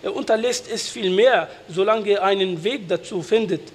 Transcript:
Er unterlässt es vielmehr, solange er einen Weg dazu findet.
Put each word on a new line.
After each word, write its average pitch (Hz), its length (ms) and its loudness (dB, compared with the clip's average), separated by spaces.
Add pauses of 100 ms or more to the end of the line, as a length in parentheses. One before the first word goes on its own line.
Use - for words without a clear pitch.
Er 202 120 -4
unterlässt 233 560 0
es 220 160 -6
vielmehr, 202 600 2 (180)
solange 202 440 0
er 196 120 2
einen 190 400 0
Weg 220 240 -4
dazu 175 340 -4
findet. 196 420 0 (120)